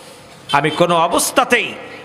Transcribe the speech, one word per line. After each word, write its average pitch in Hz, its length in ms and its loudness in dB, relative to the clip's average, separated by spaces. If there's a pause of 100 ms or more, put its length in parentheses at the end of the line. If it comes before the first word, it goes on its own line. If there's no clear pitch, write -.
(520)
আমি 147 180 2
কোনো 175 260 0
অবস্থাতেই 185 800 0 (320)